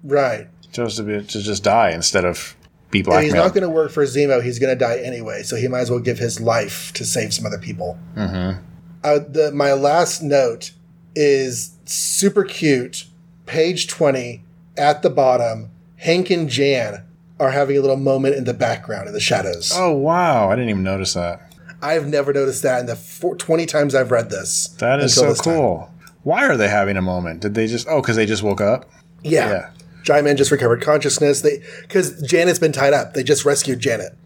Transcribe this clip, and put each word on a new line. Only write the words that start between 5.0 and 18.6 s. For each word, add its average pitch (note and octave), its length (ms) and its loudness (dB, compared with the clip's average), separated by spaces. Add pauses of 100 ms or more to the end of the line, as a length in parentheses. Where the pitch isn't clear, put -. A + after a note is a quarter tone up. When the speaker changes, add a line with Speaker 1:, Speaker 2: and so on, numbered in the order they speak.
Speaker 1:
So B2 120 -6
he A#2+ 100 -2
might B2 140 -2
as A#2+ 100 -2
well B2 100 0
give A#2 180 -4
his A#2 220 -4
life A2+ 520 -2
to A2+ 140 -8
save G#2+ 260 -4
some A2 140 -6
other G#2 120 -6
people. - 400 -10 (160)
Speaker 2:
Mm-hmm. F#2+ 460 -4 (420)
Speaker 1:
Uh, D3 240 2
the, D3+ 260 0
my C#3+ 200 2
last D3 500 2
note C3+ 500 0 (440)
is C3+ 560 0 (140)
super - 580 0
cute. C3+ 640 -2 (400)
Page D#3+ 420 0
twenty, B2+ 560 -2 (320)
at D3 260 2
the F3 80 4
bottom, A#2+ 600 0 (260)
Hank F3+ 340 0
and E3 180 0
Jan B2 540 0 (380)
are C3+ 100 2
having C#3 260 0
a C#3 40 4
little C3+ 160 2
moment C3+ 400 2
in B2+ 80 -6
the A#2+ 100 -2
background, A2+ 540 -4